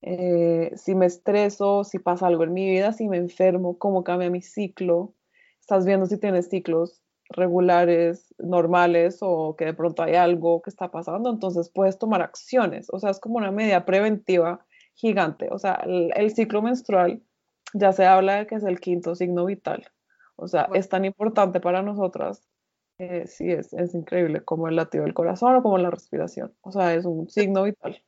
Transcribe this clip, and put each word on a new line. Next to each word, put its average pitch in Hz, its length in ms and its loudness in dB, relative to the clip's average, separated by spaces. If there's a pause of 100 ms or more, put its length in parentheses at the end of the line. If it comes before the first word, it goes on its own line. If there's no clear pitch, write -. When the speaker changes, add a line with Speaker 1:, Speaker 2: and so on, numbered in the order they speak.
Speaker 1:
Eh, 170 720 0
si - 220 -2
me 185 100 4
estreso, 202 760 0
si 202 160 -8
pasa 180 260 0
algo 170 160 4
en 165 100 0
mi 190 160 -2
vida, 190 240 2
si 226 160 -4
me 190 80 -2
enfermo, 180 640 0
cómo 190 240 0
cambia 180 260 -2
mi 180 140 -4
ciclo. 185 720 -4 (460)
Estás 190 260 0
viendo 190 200 2
si 196 120 -2
tienes 180 300 0
ciclos 175 520 -2 (300)
regulares, 175 1080 2
normales, 175 840 2
o 160 360 -4
que 160 100 -4
de 160 80 -4
pronto 160 280 -2
hay 160 120 0
algo 170 480 2
que - 80 -14
está 180 200 -10
pasando, 175 400 -6
entonces 180 440 -4
puedes 196 240 2
tomar 214 240 0
acciones. - 680 -4
O 190 60 -8
sea, 202 120 -2
es 196 100 -4
como 226 160 -6
una 208 140 -2
medida 202 340 0
preventiva 185 800 0 (300)
gigante. 185 560 -2
O - 80 -6
sea, 196 160 -2 (100)
el, 180 320 0
el 214 180 2
ciclo 220 280 0
menstrual 220 600 0 (520)
ya 196 180 4
se 190 140 4
habla 190 300 6
de 208 100 -4
que - 100 -10
es 208 80 -6
el 180 160 -2
quinto 175 340 -4
signo 180 300 -2
vital. 190 420 -6 (500)
O 175 120 -12
sea, 170 180 0
Speaker 2:
Wow. 190 100 -4
Speaker 1:
es 190 120 -4
tan 190 160 -2
importante 196 560 0
para 180 220 -2
nosotras. 202 680 -6 (500)
Eh, 180 280 -8
sí, - 260 -8
es, 151 220 -6
es 175 200 -4
increíble, 165 500 -2
como 165 240 -4
el 160 80 -2
latido 165 280 -2
del 151 100 -4
corazón 185 400 2
o 254 80 6
como 202 160 2
la 180 120 2
respiración. - 640 -8 (100)
O 190 100 -18
sea, 180 220 2
es 170 100 -2
un 170 240 -4
signo 196 360 0
vital. - 440 -6